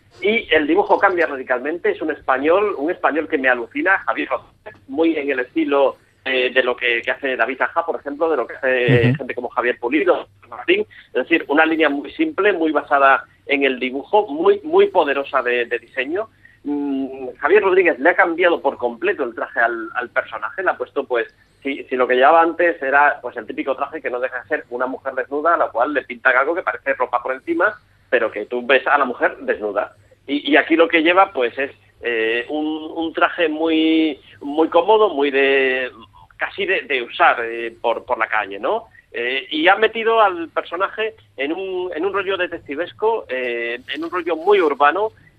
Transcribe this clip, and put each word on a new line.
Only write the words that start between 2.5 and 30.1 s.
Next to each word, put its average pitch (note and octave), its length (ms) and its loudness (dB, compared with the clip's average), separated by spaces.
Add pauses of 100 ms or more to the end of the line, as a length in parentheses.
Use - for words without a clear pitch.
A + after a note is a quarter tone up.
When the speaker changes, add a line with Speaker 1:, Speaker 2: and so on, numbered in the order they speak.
Speaker 1:
un D3 140 -4
español D#3 360 -2
que D#3 120 -2
me C3 100 2
alucina, C#3+ 560 0
Javier C3+ 240 -4
Rodríguez, - 460 -10 (120)
muy D#3 300 0
en C#3+ 140 -4
el B2+ 80 -2
estilo, C#3 580 0 (260)
eh, B2+ 300 0
de B2+ 100 2
lo B2 140 -2
que, A#2+ 240 0
que A#2 80 -4
hace B2+ 260 -4
David A#2+ 240 -2
Aja, D3 240 0
por D#3+ 160 -4
ejemplo, C#3+ 300 -4
de D#3 80 2
lo A#2+ 80 0
que D#3+ 120 -16
hace B2 500 2
Speaker 2:
Ujú. B2 100 2
Speaker 1:
gente B2+ 160 -8
como B2 160 -6
Javier A#2+ 300 -2
Pulido, C#3+ 480 0 (200)
Martín. F3+ 380 -2 (220)
Es - 160 -4
decir, E3 240 0
una D#3 180 4
línea D#3+ 240 2
muy C#3+ 220 -4
simple, E3 420 0
muy D#3+ 180 0
basada C#3 520 2 (240)
en C#3 160 0
el C3 160 0
dibujo, C#3 480 0
muy, F#3 360 2
muy F3 260 4
poderosa C#3+ 520 0
de, B2 240 0
de A#2 140 -4
diseño. C#3+ 500 -6 (320)
Mm, C3+ 760 -4
Javier G#3 260 4
Rodríguez F3 360 4
le C#3 100 4
ha F3+ 60 2
cambiado F3 440 2
por C3+ 180 -2
completo C3 460 -4
el A#2+ 100 -6
traje C3 280 -4
al, A#2 340 -2
al A#2+ 140 -6
personaje, A#2 520 -6
le F3+ 80 0
ha D3+ 80 -2
puesto, C3 280 -6
pues, A#2 280 -2 (300)
si, C#3 220 -8
si C#3 100 -6
lo B2+ 100 2
que B2 100 2
llevaba D3+ 260 6
antes E3+ 400 0
era, C#3 400 2
pues, B2 160 -10
el A2+ 100 -12
típico C3 300 -6
traje C#3+ 240 -8
que C3+ 80 -6
no B2 100 -4
deja B2 220 -6
de A2+ 80 -20
ser D3+ 200 -4
una B2 160 -4
mujer C3 280 -8
desnuda, C#3+ 400 -2
a E3 40 2
la - 120 0
cual C3 240 -2
le C3+ 80 0
pintan B2 340 -2
algo C#3 180 2
que F3+ 80 -2
parece B2+ 340 -4
ropa B2 280 -2
por C3 100 -4
encima, E3+ 460 -2 (300)
pero A#2 200 2
que - 160 -6
tú B2 220 -6
ves C3 200 2
a C#3+ 100 2
la C#3+ 80 2
mujer B2+ 340 -2
desnuda. G#2+ 560 -4 (320)